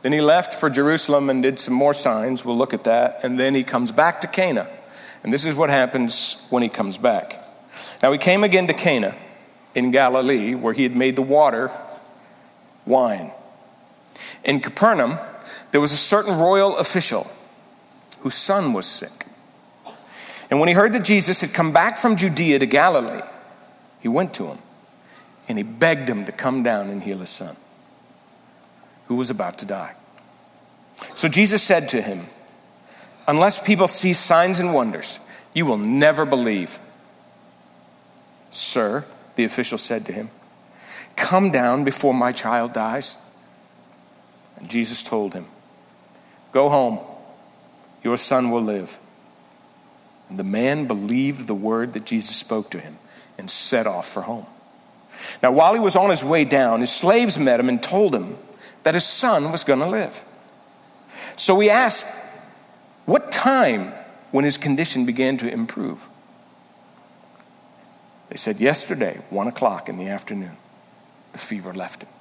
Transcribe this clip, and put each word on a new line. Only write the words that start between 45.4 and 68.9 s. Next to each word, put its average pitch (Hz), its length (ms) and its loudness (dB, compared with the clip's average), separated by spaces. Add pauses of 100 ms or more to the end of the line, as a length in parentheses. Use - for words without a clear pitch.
"Go 139 180 4
home, 127 300 2 (1040)
your 120 120 -2
son 127 360 0
will 117 100 0
live." 104 380 -6 (1300)
And 95 80 -12
the 98 60 -6
man 123 420 -2
believed 123 600 -4
the 107 80 -4
word 113 380 -4
that 107 120 -10
Jesus 110 300 -4
spoke 107 340 -4
to 90 100 -10
him 78 200 -18 (400)
and 95 100 -10
set - 380 0
off 90 200 -4
for - 140 -8
home. 104 240 -10 (960)
Now, 127 100 4
while 160 220 6
he 233 60 0
was 202 160 2
on 190 160 6
his 139 120 2
way 151 220 2
down, 120 360 2
his 120 100 2
slaves 208 480 4
met 127 200 2
him 127 100 2
and 123 120 0
told 190 320 2
him 95 240 -6 (460)
that 160 100 2
his 170 120 4
son 165 460 2
was 156 120 -2
gonna 143 260 2
live. 202 320 -6 (1160)
So 190 220 4
he 208 100 6
asked 233 380 2 (960)
what - 260 2
time 160 600 2 (380)
when 135 120 2
his 143 140 0
condition 139 480 -2
began 131 320 0
to 117 140 -6
improve. - 560 -8 (2250)
They - 60 -12
said, 101 240 -4
"Yesterday, 131 720 -2